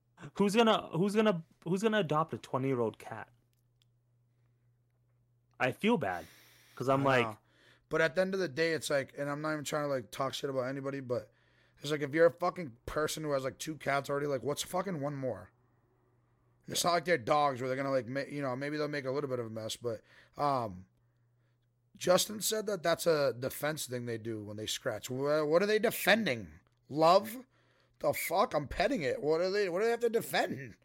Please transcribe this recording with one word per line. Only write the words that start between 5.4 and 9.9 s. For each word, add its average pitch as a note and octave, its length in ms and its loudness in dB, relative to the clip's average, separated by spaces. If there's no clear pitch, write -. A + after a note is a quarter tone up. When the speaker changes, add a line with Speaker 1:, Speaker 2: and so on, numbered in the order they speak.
Speaker 1:
I B2+ 120 0
feel A3 260 2
bad F2+ 260 -4
'cause B2+ 140 -6
I'm C#3 180 4
Speaker 2:
I C3 120 6
Speaker 1:
like, A#2 80 4
Speaker 2:
know. G#2+ 100 -8
But D#3+ 120 0
at D#3+ 140 2
the F#3 80 2
end F#3+ 100 -2
of G3 80 -2
the F3 80 -2
day, D#3+ 240 0
it's D3+ 160 -4
like, C3+ 300 0
and C#3+ 100 -4
I'm C#3+ 140 -6
not D#3 100 -2
even D3+ 120 -6
trying D3+ 200 -2
to, C#3+ 40 -2
like, C3 220 -4